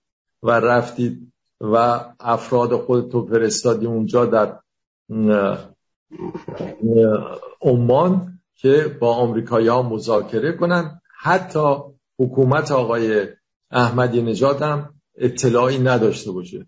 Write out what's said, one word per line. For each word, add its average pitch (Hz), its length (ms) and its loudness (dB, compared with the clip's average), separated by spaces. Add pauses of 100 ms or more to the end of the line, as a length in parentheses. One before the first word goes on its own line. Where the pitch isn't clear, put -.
(420)
و 113 80 -2
رفتید 120 800 0 (280)
و 120 400 2 (200)
افراد 120 560 0
خودتو 120 500 -2
فرستادی 113 600 0
اونجا 113 400 0
در، 107 320 0 (520)
اه، 104 640 0 (840)
اه، 113 840 0 (200)
عمان 139 800 2 (160)
که 139 460 2
با 120 140 2
آمریکایی‌ها 117 680 0
مذاکره 110 720 -2
کنن. 170 480 -2 (200)
حتی 156 540 0 (440)
حکومت 135 540 2
آقای 113 540 0 (440)
احمدی 120 520 0
نژاد 123 400 0
هم 147 320 -4 (220)
اطلاعی 127 640 0
نداشته 113 520 0
باشه. 90 380 -12